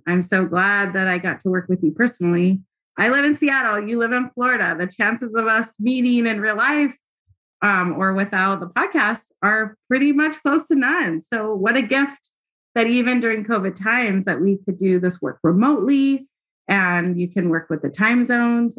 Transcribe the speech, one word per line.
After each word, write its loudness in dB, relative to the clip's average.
I'm 2
so 0
glad 0
that -2
I 0
got -6
to -2
work -2
with -2
you 2
personally. 0
I 2
live 2
in 2
Seattle. 0
You -2
live -2
in -2
Florida. -2
The -4
chances -4
of 0
us 0
meeting 2
in -2
real -2
life, 0
um, 0
or 0
without 0
the -10
podcast -2
are 0
pretty 2
much -2
close 0
to 0
none. 0
So -4
what 0
a 2
gift -2
that 2
even 2
during 0
covid -2
times 0
that -2
we 2
could -4
do 2
this -2
work -8
remotely 2
and 0
you -2
can -2
work -2
with -4
the -2
time 2
zones. 0